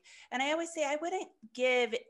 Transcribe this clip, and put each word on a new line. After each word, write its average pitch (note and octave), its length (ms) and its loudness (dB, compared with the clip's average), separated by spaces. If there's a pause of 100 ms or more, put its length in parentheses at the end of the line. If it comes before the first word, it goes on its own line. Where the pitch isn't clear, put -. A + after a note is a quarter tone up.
(320)
And B3 100 -2
I C#4+ 120 0
always E4 200 -2
say D#4 120 -2
I C#4 160 0
wouldn't F4+ 260 -4 (260)
give B3 400 2 (160)